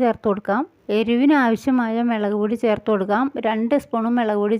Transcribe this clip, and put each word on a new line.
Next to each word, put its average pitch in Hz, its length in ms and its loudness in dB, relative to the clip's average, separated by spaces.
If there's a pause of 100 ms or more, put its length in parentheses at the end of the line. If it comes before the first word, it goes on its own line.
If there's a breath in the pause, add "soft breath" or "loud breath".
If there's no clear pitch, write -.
ചേർത്ത് 226 280 0
കൊടുക്കാം. 208 340 -2 (320)
എരിവിന് 240 380 2 (100)
ആവശ്യമായ 233 640 0
മുളക് 208 320 -2
പൊടി 214 220 -2
ചേർത്ത് 214 280 0
കൊടുക്കാം. 208 340 0 (220)
രണ്ട് 226 360 0
സ്പൂൺ 226 220 -4 (140)
മുളക് 214 240 0
പൊടി 208 180 0